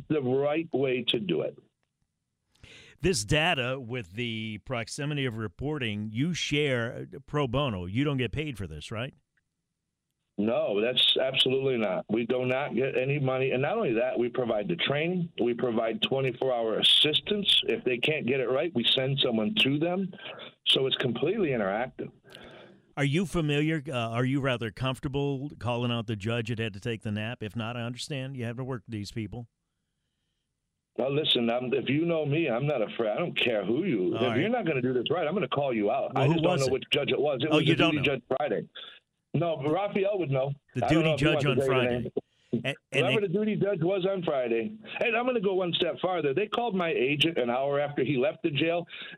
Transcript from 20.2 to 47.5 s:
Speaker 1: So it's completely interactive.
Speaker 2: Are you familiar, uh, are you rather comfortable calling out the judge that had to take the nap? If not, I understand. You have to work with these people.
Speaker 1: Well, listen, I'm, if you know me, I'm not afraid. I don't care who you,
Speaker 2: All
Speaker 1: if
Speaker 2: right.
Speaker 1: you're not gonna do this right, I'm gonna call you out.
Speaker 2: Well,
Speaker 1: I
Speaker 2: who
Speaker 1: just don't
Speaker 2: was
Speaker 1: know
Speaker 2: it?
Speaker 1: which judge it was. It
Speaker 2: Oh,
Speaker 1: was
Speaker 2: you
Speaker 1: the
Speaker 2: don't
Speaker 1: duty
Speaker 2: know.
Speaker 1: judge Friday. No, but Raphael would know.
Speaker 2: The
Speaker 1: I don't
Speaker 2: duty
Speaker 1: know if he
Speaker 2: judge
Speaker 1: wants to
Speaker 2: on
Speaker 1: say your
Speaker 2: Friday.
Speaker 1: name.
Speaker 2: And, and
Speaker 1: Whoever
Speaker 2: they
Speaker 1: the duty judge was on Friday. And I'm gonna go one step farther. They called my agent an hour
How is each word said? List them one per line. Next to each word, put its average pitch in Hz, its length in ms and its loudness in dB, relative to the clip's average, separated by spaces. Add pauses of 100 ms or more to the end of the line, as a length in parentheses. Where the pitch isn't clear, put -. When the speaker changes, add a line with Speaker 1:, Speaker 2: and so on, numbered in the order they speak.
Speaker 1:
So 135 200 4
it's - 80 0
completely 156 540 0
interactive. 113 600 -2 (880)
Speaker 2:
Are 143 80 0
you 156 200 2
familiar, 151 640 0
uh, 143 60 -6
are 117 320 0
you 135 160 0
rather 120 300 -2
comfortable 139 840 -2
calling 120 320 -2
out 117 160 -2
the 113 120 -2
judge 113 320 -2
that 110 100 -4
had 113 140 -4
to 98 80 -14
take 113 200 -4
the 110 120 -4
nap? 110 280 -6
If 107 140 -8
not, 117 220 -6
I 117 60 -6
understand. 131 520 -8
You 123 80 -6
have 117 140 -6
to 131 80 -6
work 127 200 -6
with - 60 -14
these 104 180 -6
people. 113 380 -8 (1500)
Speaker 1:
Well, 139 180 0
listen, 135 340 2
I'm, 123 240 0
if 120 140 0
you 143 160 2
know 165 220 0
me, 147 240 0
I'm 123 180 0
not 139 140 0
afraid. 104 300 0
I 117 60 -2
don't - 220 -2
care 110 240 2
who 123 220 0
you, 104 300 2
Speaker 2:
All - 0 -
Speaker 1:
if - 60 -2 (100)
Speaker 2:
right. - 100 2
Speaker 1:
you're 214 80 0
not 240 160 0
gonna 139 160 0
do 127 100 2
this 123 200 0
right, 165 140 0
I'm 151 80 0
gonna 180 140 0
call 143 260 0
you 104 160 2
out. 127 240 0
Speaker 2:
Well, 131 120 4
Speaker 1:
I - 20 6
Speaker 2:
who 160 60 4
Speaker 1:
just 160 100 2
don't 175 80 4
Speaker 2:
was 165 100 2
Speaker 1:
know 131 60 2
Speaker 2:
it? 127 60 0
Speaker 1:
which 123 180 0
judge 139 200 2
it 123 80 2
was. 139 220 0
It - 100 0
Speaker 2:
Oh, 151 80 6
Speaker 1:
was 135 80 4
Speaker 2:
you 160 80 6
Speaker 1:
the - 20 2
Speaker 2:
don't 170 140 4
Speaker 1:
duty 143 140 0
Speaker 2:
know. 139 100 2
Speaker 1:
judge 123 80 -6 (120)
Friday. 135 320 0 (680)
No, 156 300 0
but 151 80 0
Raphael 196 480 2
would 151 120 -2
know. 135 200 2 (240)
Speaker 2:
The 123 100 0
Speaker 1:
I - 40 4
don't 160 140 6
Speaker 2:
duty - 20 -
Speaker 1:
know 156 80 4
if 139 60 0
he 143 60 4
Speaker 2:
judge 156 80 4
Speaker 1:
wants 147 120 2
to 147 60 4
Speaker 2:
on 135 40 0
Speaker 1:
say 120 100 2
your 135 80 2
Speaker 2:
Friday. 123 260 2 (520)
Speaker 1:
name. 120 140 0
Speaker 2:
And, 139 100 -2 (160)
and 139 140 2
Speaker 1:
Whoever 214 160 2
Speaker 2:
they 202 60 2
Speaker 1:
the 160 60 -2
duty 208 220 2
judge 196 260 2
was 180 300 2
on 196 120 -2
Friday. 120 500 0 (260)
And 233 160 0
I'm 240 100 0
gonna 247 140 0
go 196 140 2
one 185 180 0
step 165 300 0
farther. 165 320 0
They 202 140 0
called 233 280 0
my 170 140 2
agent 139 480 0
an 120 120 2
hour 139 300 0